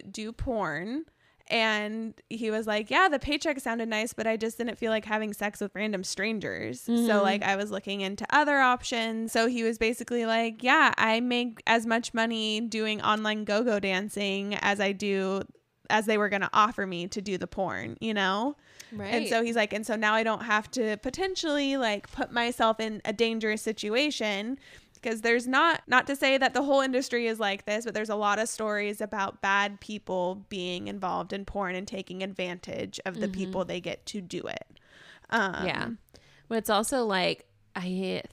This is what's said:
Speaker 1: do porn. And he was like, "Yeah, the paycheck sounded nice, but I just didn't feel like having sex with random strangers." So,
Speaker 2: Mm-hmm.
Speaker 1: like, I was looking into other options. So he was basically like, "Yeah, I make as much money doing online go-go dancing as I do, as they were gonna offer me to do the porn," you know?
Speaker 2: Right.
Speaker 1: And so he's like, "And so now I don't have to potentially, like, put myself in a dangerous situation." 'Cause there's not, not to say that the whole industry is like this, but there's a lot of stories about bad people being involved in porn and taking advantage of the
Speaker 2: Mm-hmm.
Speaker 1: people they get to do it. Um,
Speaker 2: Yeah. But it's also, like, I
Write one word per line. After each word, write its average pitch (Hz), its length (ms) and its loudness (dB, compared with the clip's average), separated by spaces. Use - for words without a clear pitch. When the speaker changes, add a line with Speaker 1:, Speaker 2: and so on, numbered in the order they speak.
Speaker 1:
do 214 300 -10
porn. 214 720 -2
And 220 600 0
he 226 220 -4
was 214 160 0
like, 214 240 0
"Yeah, 359 180 6
the 294 100 2
paycheck 294 420 -2
sounded 226 280 -2
nice, 220 240 -2
but 220 140 -4
I 226 100 2
just 220 220 -4
didn't 233 180 -4
feel 226 140 -2
like 214 160 0
having 214 260 -2
sex 208 300 -4
with 202 120 -6
random 202 300 -2
strangers." 190 800 -4
So, 233 100 -2
Speaker 2:
Mm-hmm. 226 300 6
Speaker 1:
like, 202 200 4
I 196 140 2
was 208 140 -2
looking 196 320 -4
into 190 260 -4
other 285 300 6
options. 226 760 2
So 226 140 4
he 247 160 0
was 226 160 2
basically 233 480 0
like, 226 360 0
"Yeah, 262 360 6
I 220 220 4
make 240 460 0
as 226 200 4
much 233 260 0
money 220 480 0
doing 220 400 -2
online 214 440 2
go-go 208 360 2
dancing 196 760 -2
as 202 220 2
I 202 140 2
do, 190 480 0
as 214 160 2
they 214 140 2
were 208 100 2
gonna 196 240 0
offer 214 340 2
me 175 220 -4
to 202 140 -6
do 190 160 -4
the 180 80 -6
porn," 135 520 -4
you 220 140 -4
know? 208 420 0
Speaker 2:
Right. 208 140 -10
Speaker 1:
And 233 220 0
so 226 140 2
he's 233 140 0
like, 208 160 2
"And 214 140 -4
so 226 100 -2
now 214 160 2
I 220 120 4
don't 220 200 0
have 220 280 0
to 214 260 0
potentially, 285 800 -2
like, 214 340 -2
put - 180 -4
myself 233 480 2
in 220 280 -4
a 220 80 -2
dangerous 220 480 0
situation." 220 960 -2
'Cause 226 200 -4
there's 233 260 2
not, 294 400 4
not 247 220 2
to 277 80 0
say 269 220 4
that 262 160 2
the 247 100 2
whole 269 160 4
industry 247 480 0
is 226 100 -2
like 202 280 -2
this, 214 180 -2
but 220 100 -6
there's 214 160 -4
a 208 60 -2
lot 208 240 2
of 226 80 0
stories 208 520 -2
about 202 400 -4
bad 202 380 2
people 190 720 -4
being 180 400 -6
involved 180 440 -4
in 196 120 -6
porn 190 320 -4
and 190 100 -6
taking 185 380 -10
advantage 185 800 -8
of 208 140 -6
the 208 80 0
Speaker 2:
Mm-hmm. 196 60 -8
Speaker 1:
people 190 300 -2
they 175 160 -6
get - 260 -8
to 214 140 -8
do 175 200 -8
it. - 260 -8
Um, 196 340 0
Speaker 2:
Yeah. 170 240 -2
But 226 100 0
it's 220 100 -6
also, 226 360 2
like, 185 420 0
I 185 460 -4